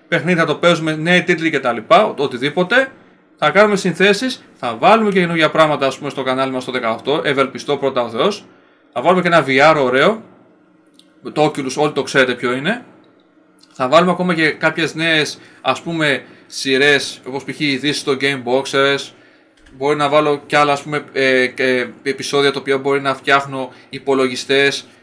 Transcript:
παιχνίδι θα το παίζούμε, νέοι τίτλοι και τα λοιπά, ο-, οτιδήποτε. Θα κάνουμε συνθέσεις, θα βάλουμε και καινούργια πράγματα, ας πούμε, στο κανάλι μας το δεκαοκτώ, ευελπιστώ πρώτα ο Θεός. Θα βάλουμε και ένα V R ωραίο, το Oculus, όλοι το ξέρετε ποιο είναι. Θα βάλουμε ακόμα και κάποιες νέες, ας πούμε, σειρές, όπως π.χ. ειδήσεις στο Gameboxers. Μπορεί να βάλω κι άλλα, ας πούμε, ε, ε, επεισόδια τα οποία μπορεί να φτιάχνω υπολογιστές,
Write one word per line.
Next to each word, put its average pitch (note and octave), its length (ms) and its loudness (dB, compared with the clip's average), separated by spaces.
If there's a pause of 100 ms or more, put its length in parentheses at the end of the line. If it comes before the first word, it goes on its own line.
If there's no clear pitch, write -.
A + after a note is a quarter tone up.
παιχνίδι E3 320 0
θα E3 60 2
το D3+ 100 0
παίζούμε, D#3 400 0
νέοι E3+ 280 0
τίτλοι E3 260 0
και D3 100 -2
τα B2+ 120 -2
λοιπά, D#3 340 2
ο-, - 120 -4
οτιδήποτε. D3 720 -2 (500)
Θα - 120 0
κάνουμε G#3 260 4
συνθέσεις, G3 680 0 (160)
θα A#2+ 200 -6
βάλουμε G#3 300 4
και F#3+ 100 0
καινούργια E3 300 0
πράγματα, D3+ 380 2
ας C3 100 -4
πούμε, - 120 -8
στο C3 140 -8
κανάλι C3 280 -2
μας B2+ 140 -6
το B2+ 60 -8
δεκαοκτώ, B2 520 -2
ευελπιστώ C3+ 540 -2
πρώτα C3 240 -2
ο A#2 80 -6
Θεός. D3+ 360 -2 (480)
Θα B2 80 -4
βάλουμε F3+ 200 2
και F3 60 -2
ένα E3 200 4
V C#3 280 6
R C#3+ 80 0
ωραίο, C#3+ 400 2 (1120)
το D3+ 120 2
Oculus, C#3+ 300 -4
όλοι D3 160 0
το C#3+ 120 -2
ξέρετε C3 300 2
ποιο B2 200 -4
είναι. E3+ 300 -4 (880)
Θα B2+ 140 -4
βάλουμε E3+ 240 4
ακόμα F3+ 220 -2
και D#3 180 0
κάποιες D#3+ 440 -4
νέες, D#3+ 440 -2 (220)
ας C3 200 -2
πούμε, D3+ 420 -2 (240)
σειρές, C3+ 800 0
όπως C3 180 -10
π.χ. C#3 160 -12
ειδήσεις C#3 400 -2
στο C#3 220 -2
Gameboxers. C#3 880 -2 (680)
Μπορεί C#3+ 180 0
να D3 140 0
βάλω D3 360 2
κι D3+ 100 -2
άλλα, D3 160 4
ας C#3 100 -2
πούμε, D3 220 -8 (100)
ε, C3 300 2
ε, B2+ 440 -2 (160)
επεισόδια C#3 480 -2
τα C3+ 80 -8
οποία C3+ 180 -2
μπορεί C#3 240 -2
να C3+ 140 -4
φτιάχνω C3+ 560 -2 (180)
υπολογιστές, C3+ 1000 0 (160)